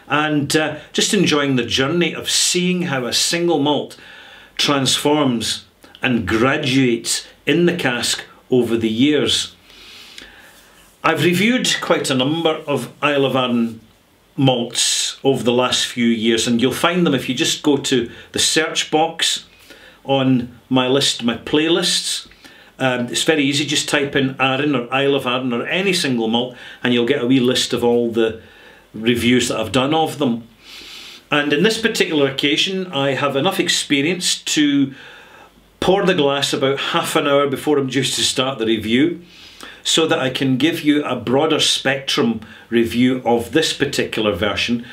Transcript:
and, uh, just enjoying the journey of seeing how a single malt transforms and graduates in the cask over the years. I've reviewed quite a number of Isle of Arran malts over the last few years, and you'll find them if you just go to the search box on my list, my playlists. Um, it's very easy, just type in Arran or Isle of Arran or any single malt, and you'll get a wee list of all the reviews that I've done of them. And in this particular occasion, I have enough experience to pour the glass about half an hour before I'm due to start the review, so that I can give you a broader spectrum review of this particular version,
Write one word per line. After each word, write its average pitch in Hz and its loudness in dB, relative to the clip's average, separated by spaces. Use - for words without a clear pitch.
and, 147 0
uh, 151 -2
just - 0
enjoying 147 2
the 123 0
journey 151 0
of 123 -8
seeing 180 0
how 135 -4
a 117 -4
single 170 0
malt 139 -2
transforms 135 0
and 113 0
graduates 127 0
in 165 2
the 170 2
cask 120 -4
over 117 2
the 110 0
years. 123 0
I've 151 0
reviewed 190 2
quite 156 -2
a 139 0
number 156 0
of 131 -4
Isle 143 2
of 131 0
Arran 120 0
malts - 0
over 135 2
the 120 2
last 127 2
few 120 -2
years, 113 2
and 120 2
you'll 131 2
find 175 2
them 139 2
if - -4
you 131 -4
just - -2
go 147 4
to 127 0
the 104 -2
search - 0
box - 0
on 131 2
my 127 2
list, - 0
my 117 -2
playlists. 165 -2
Um, 123 0
it's 117 -4
very 160 2
easy, 139 0
just 143 -2
type 139 0
in 131 0
Arran 135 0
or 117 -4
Isle 139 2
of 131 -2
Arran 127 -2
or 120 -2
any 185 0
single 131 0
malt, 120 -2
and 123 2
you'll 120 2
get 123 0
a - -2
wee 131 4
list 123 0
of 120 -2
all 120 2
the 113 0
reviews 117 2
that 110 -4
I've 104 -6
done 131 0
of 160 -2
them. 117 -2
And 147 0
in 147 2
this 220 0
particular 175 0
occasion, 175 -2
I 139 0
have 131 -2
enough 180 0
experience 170 0
to 143 2
pour 190 2
the 185 4
glass 143 0
about 135 0
half - -2
an 151 2
hour 143 4
before 139 0
I'm 131 -2
due 131 0
to 117 -2
start 131 -2
the 110 0
review, 113 0
so 165 2
that 160 0
I 131 0
can 131 0
give 160 0
you 147 2
a 120 -2
broader 127 2
spectrum 135 0
review 120 2
of 117 0
this 156 2
particular 110 -2
version, 104 -2